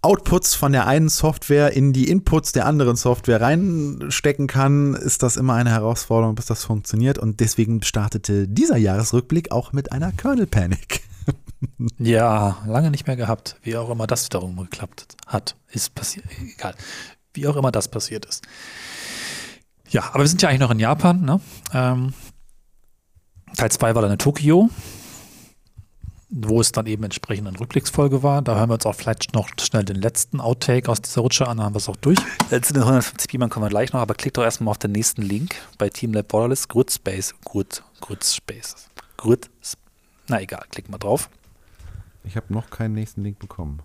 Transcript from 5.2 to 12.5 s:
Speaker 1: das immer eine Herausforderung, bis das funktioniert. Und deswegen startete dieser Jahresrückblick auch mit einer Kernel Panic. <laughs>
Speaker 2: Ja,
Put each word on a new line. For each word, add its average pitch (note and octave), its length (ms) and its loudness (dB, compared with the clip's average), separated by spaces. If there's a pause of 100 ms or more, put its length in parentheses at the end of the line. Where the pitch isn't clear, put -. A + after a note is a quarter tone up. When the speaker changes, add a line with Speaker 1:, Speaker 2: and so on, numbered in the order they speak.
Speaker 1:
das B2 160 2
immer B2+ 160 2
eine A#2+ 160 4
Herausforderung, A2+ 640 2
bis A2+ 120 -6
das - 180 -4
funktioniert. A#2 540 0
Und G#2+ 220 -2
deswegen A2 420 2
startete G2+ 640 0
dieser G#3 300 2
Jahresrückblick A2+ 760 0
auch - 220 -2
mit C#3 200 -4
einer D3 200 -4
Kernel B3 340 0
Panic. - 560 -2 (240)
<laughs> C#3+ 40 0 (680)
Speaker 2:
Ja, A2 680 2